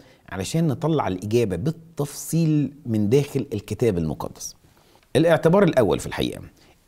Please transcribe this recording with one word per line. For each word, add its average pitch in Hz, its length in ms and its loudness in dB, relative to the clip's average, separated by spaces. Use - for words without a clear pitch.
علشان 123 400 -2
نطلع 139 400 -2
الإجابة 104 480 0
بالتفصيل 151 1160 -2
من 110 220 0
داخل 139 440 2
الكتاب 104 460 -2
المقدس. - 560 -8
الاعتبار 165 460 4
الأول 110 380 4
في - 60 -10
الحقيقة، 55 340 -6